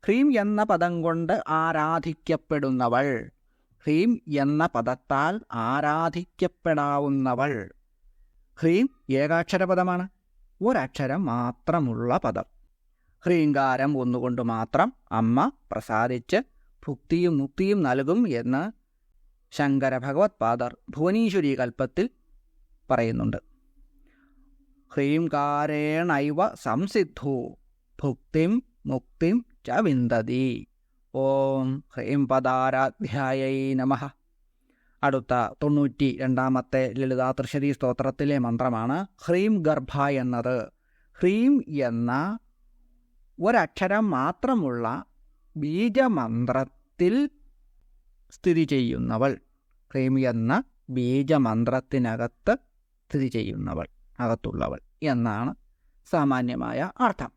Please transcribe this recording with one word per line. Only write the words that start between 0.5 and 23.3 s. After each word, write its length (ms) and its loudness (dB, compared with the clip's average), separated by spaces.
പദം 380 0
കൊണ്ട് 460 0
ആരാധിക്കപ്പെടുന്നവൾ. 1800 0
ഹ്രീം 380 2
എന്ന 380 2
പദത്താൽ 640 -2
ആരാധിക്കപ്പെടാവുന്നവൾ. 2250 -2
ഹ്രീം 300 2
ഏകാക്ഷര 540 0
പദമാണ്, 460 0
ഒരക്ഷരം 640 -2
മാത്രമുള്ള 1000 0
പദം. 200 -2
ഹ്രീങ്കാരം 720 2
ഒന്നുകൊണ്ട് 440 -2
മാത്രം 520 0
അമ്മ 400 2
പ്രസാദിച്ച് 680 -2
ഭുക്തിയും 500 0
മുക്തിയും 460 0
നൽകും 460 2
എന്ന് 420 -2
ശങ്കര 460 0
ഭഗവത് 340 0
പാദർ 360 -2
ഭുവനീശ്വരി 680 0
കൽപ്പത്തിൽ 500 -2
പറയുന്നുണ്ട്. 460 0